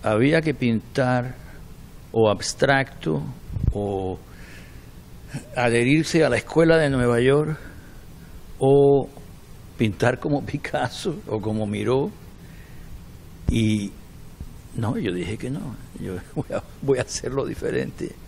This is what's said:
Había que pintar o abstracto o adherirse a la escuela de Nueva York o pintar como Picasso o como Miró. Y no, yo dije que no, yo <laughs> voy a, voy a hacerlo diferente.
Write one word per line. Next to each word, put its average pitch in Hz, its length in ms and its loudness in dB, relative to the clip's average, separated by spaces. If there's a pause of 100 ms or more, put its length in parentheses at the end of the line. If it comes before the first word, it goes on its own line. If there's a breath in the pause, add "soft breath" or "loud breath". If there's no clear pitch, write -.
Había 123 380 4
que 156 140 0
pintar 127 800 0 (760 loud breath)
o 110 180 6
abstracto 135 920 0 (500)
o 95 460 -2 (1400 loud breath)
adherirse 127 720 4
a 135 40 4
la 120 80 4
escuela 165 420 6
de 147 120 4
Nueva 120 300 4
York 147 380 4 (1000 loud breath)
o 139 500 6 (680)
pintar 117 420 2
como 143 260 0
Picasso 143 840 -4
o 107 120 -2
como 107 260 -2
Miró. 107 440 0 (1400 loud breath)
Y 107 420 4 (840)
no, 107 220 -2
yo 107 140 -2
dije 90 240 -4
que 123 140 -6
no, 135 260 -6 (240)
yo 95 140 -6 (100)
<laughs> - 100 -18
voy - 220 -6
a, - 60 -4 (200)
voy 139 160 2
a 123 40 0
hacerlo - 420 -4
diferente. - 680 -4 (140)